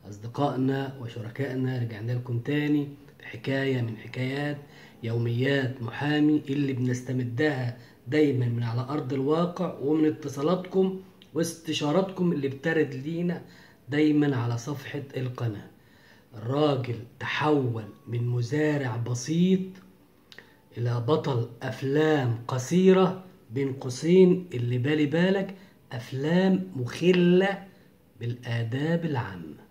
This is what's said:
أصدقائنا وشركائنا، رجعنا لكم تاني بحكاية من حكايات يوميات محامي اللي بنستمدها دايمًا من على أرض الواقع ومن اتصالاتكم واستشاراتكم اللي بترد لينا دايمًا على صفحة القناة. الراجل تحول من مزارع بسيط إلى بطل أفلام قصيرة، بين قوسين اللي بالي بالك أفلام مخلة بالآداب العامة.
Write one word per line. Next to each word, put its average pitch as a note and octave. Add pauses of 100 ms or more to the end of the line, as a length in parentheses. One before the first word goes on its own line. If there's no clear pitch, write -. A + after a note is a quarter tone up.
أصدقائنا C3
وشركائنا، B2+
رجعنا A2+
لكم B2
تاني D3 (320)
بحكاية C3
من A2
حكايات C#3 (460)
يوميات A#2+
محامي D3
اللي C#3
بنستمدها B2 (320)
دايمًا C3+
من A#2
على A#2
أرض C3
الواقع E3
ومن D#3
اتصالاتكم F3+ (340)
واستشاراتكم E3
اللي C#3
بترد D3+
لينا E3 (460)
دايمًا D3
على A#2+
صفحة C#3+ (140)
القناة. A#2+ (640)
الراجل B2 (260)
تحول B2 (220)
من A#2
مزارع C3
بسيط E3 (1160)
إلى A#2+
بطل C3 (140)
أفلام C#3 (100)
قصيرة، F#3 (260)
بين C3+
قوسين F3
اللي A#2+
بالي D3+
بالك F#3+ (380)
أفلام E3+
مخلة F3+ (580)
بالآداب A#2+
العامة. F#2+